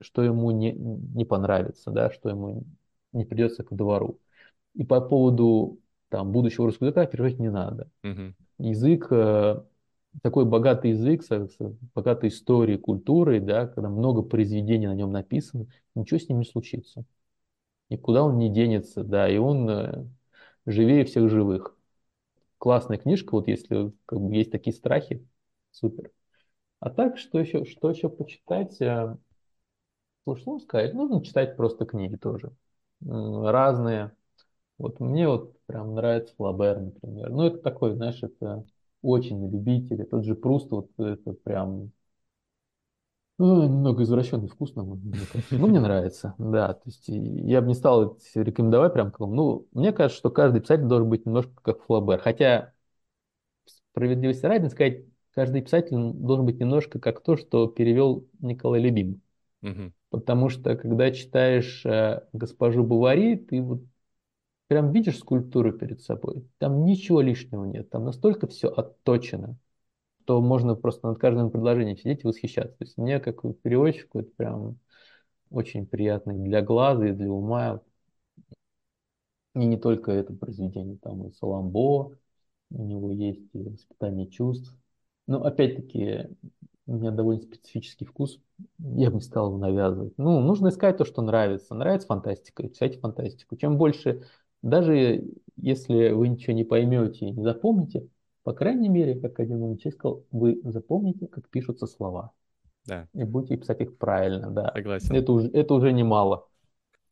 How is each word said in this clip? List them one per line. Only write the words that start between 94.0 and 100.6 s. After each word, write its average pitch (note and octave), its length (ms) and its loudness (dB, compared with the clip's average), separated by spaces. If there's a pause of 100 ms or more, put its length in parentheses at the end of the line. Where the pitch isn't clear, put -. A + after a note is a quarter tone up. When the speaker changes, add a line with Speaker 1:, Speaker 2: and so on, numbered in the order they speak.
Speaker 1:
даже C#3 600 4 (320)
если A#2 540 2
вы A2+ 180 2
ничего B2 260 -2
не A2+ 100 0
поймете A#2 640 0
и G2+ 60 -6
не A2+ 120 -6
запомните, E3+ 640 -2 (360)
по A#2+ 100 -4
крайней A3+ 360 0
мере, D#3+ 300 2
как A#2+ 200 -6
один A#2 200 -4
мой A2+ 140 -4
учитель - 180 -8
сказал, - 400 -6
вы A#2 320 2